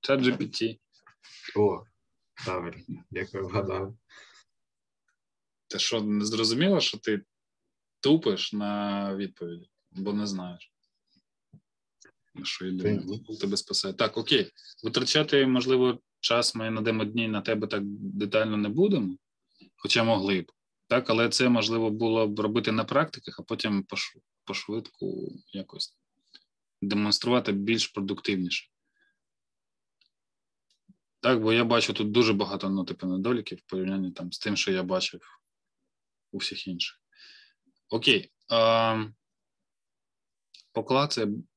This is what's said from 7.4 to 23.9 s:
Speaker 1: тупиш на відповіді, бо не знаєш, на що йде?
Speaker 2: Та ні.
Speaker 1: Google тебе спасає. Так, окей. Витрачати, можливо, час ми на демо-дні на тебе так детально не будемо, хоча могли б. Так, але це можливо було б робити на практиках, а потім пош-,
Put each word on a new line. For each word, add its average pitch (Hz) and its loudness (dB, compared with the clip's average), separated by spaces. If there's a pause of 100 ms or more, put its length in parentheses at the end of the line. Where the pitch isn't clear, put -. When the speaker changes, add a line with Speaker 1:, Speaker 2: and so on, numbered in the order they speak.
Speaker 1:
тупиш 139 2
на 101 -2
відповіді, 87 -10 (200)
бо 95 -6
не 104 -2
знаєш, 90 -10 (1600)
на - -12
що - -6
йде? 92 -4
Speaker 2:
Та 104 2
ні. 104 0
Speaker 1:
Google 98 -10
тебе 98 -2
спасає. 98 -4
Так, 113 -2
окей. 156 0 (300)
Витрачати, 135 2
можливо, 127 2 (180)
час 120 2
ми 113 -4
на 113 -2
демо-дні 110 0
на 104 -2
тебе 107 0
так 104 -4
детально 104 -2
не 104 0
будемо, 127 2 (600)
хоча - 2
могли 98 2
б. - -12 (340)
Так, 123 2
але 117 4
це 127 2
можливо 113 2
було 110 2
б 107 -4
робити 110 0
на 110 0
практиках, - -2
а - -14
потім 104 -2
пош-, - -8 (260)